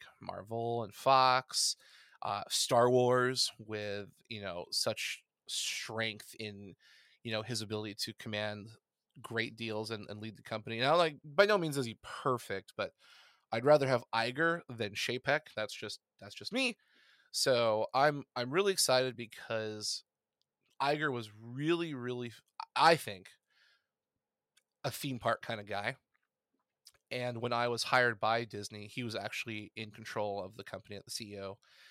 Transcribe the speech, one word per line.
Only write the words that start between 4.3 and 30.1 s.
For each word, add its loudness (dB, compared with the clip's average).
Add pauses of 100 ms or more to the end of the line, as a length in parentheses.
you -8
know, -6
such -2 (240)
strength -4
in, -10 (480)
you -4
know, 0
his -4
ability -6
to -10
command -6 (520)
great -4
deals -6
and, -8
and -10
lead -12
the -20
company. -6
Now, 6
like, 2
by 4
no 4
means 0
is 0
he -6
perfect, -4
but -2 (600)
I'd 0
rather 8
have 4 (100)
Iger 2 (100)
than -4
Chapek. -2
That's -4
just, -10 (180)
that's -18
just -12
me. -2 (520)
So 4
I'm, 4 (100)
I'm -4
really 2
excited 2
because -6 (800)
Iger 2
was -6 (100)
really, -2
really, -6 (420)
I 8
think, -10 (1500)
a -2
theme -4
park 0
kind -6
of -16
guy. -4 (1160)
And -4
when -2
I 2
was 0
hired 4
by 2
Disney, -10
he -8
was -6
actually -8
in -10
control -6